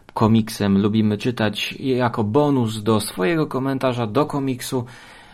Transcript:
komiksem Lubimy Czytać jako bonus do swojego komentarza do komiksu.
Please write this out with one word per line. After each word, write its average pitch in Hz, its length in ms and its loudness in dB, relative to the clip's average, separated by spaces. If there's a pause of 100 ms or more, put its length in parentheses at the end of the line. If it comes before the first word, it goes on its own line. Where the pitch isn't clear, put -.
(140)
komiksem 110 640 2
Lubimy 107 400 2
Czytać 110 600 -2
jako 123 440 0
bonus 113 600 2
do 107 180 2
swojego 170 460 0
komentarza 131 600 -2
do 131 180 2
komiksu. 131 600 -4 (480)